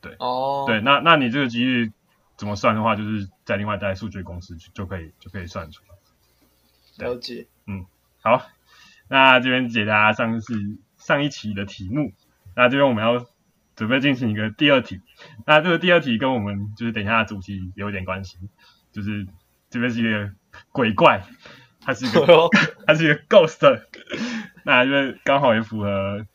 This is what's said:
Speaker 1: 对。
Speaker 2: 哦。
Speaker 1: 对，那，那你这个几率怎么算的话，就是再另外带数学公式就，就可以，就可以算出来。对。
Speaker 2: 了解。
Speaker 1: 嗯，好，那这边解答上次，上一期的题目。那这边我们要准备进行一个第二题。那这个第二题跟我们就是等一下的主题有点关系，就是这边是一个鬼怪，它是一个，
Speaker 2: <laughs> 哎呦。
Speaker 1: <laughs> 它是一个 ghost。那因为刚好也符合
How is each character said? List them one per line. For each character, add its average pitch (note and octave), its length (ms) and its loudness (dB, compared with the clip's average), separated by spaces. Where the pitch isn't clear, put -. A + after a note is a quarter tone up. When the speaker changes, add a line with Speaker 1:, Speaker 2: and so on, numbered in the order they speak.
Speaker 1:
对。 - 180 -20
Speaker 2:
哦。 C3+ 480 -4
Speaker 1:
对， A2 140 -2
那， C3+ 200 2
那 E3 160 6
你 B2+ 140 0
这 C3 80 -2
个 C3+ 100 0
几 A#2+ 160 -4
率 A#2+ 280 0
怎 G#2 120 -10
么 G#2 80 -6
算 A2 180 0
的 A2 80 -2
话， A2 140 0
就 G#2+ 80 -6
是 G#2 240 -6
再 G2+ 140 -4
另 G#2 80 -6
外 G#2 100 -4
带 G2 180 -6
数 G#2 160 -10
学 G2 120 -12
公 F2+ 180 -12
式 F2 160 -18
就， - 160 -20
就 G2 140 -12
可 F#2 120 -10
以， D#2+ 220 -16
就 F#2 100 -20
可 G#2 100 -14
以 F2+ 60 -12
算 E2+ 240 -14
出 - 120 -20
来。 - 120 -20
对。 B2 120 -10
Speaker 2:
了 B2 80 -8
解。 A#2+ 300 -16
Speaker 1:
嗯， G2 180 -10
好， A#2+ 240 2
那 C3 320 6
这 B2+ 100 -2
边 B2+ 180 0
解 A2+ 160 -2
答 G#2+ 280 2
上 A2+ 280 -2
次， A#2 140 -10
上 D3 260 -2
一 D3 60 -2
期 A2 240 -8
的 G2+ 140 -6
题 G2 220 -14
目。 B2 240 -4
那 B2 120 4
这 C3 100 0
边 C#3+ 100 4
我 B2 60 2
们 G#2+ 100 -2
要 A#2+ 220 0
准 A2 120 -6
备 C3 120 2
进 C#3 140 2
行 A#2+ 160 -4
一 G#2 40 -2
个 G#2+ 160 -4
第 D3 200 0
二 C3 100 4
题。 F#2 200 -12
那 D3+ 140 6
这 E3+ 80 -4
个 E3 100 2
第 F3 140 2
二 E3+ 80 6
题 B2+ 160 -2
跟 C3 180 0
我 B2 40 -2
们 G2+ 380 -8
就 A#2 100 -8
是 A2+ 60 -4
等 G#2+ 120 -6
一 - 20 -4
下 A2+ 120 2
的 A2 80 0
主 G#2 140 -12
题 F#2 360 -12
有 G2+ 140 -8
点 F#2+ 140 -8
关 F#2 200 -8
系， F#2 140 -20
就 G#2+ 120 -12
是 G#2 240 -8
这 B2 100 -10
边 A#2+ 140 -2
是 A#2 80 -4
一 A2+ 100 0
个 G2+ 220 -4
鬼 A2 220 0
怪， A#2 280 4
它 - 120 -6
是 B2+ 140 -6
一 A#2 40 -4
个， D#3+ 140 4
Speaker 2:
<laughs> - 0 -
哎 E3+ 80 8
呦。 E3 160 8
Speaker 1:
<laughs> - 200 -10
它 D#3 80 6
是 D#3+ 100 0
一 D#3 40 2
个 D3+ 100 2
ghost。 D#3 540 4
那 B2+ 220 4
因 C3+ 60 0
为 C#3 340 -2
刚 C#3 160 2
好 B2 140 4
也 A2 80 0
符 A2 180 -8
合 G2+ 540 -4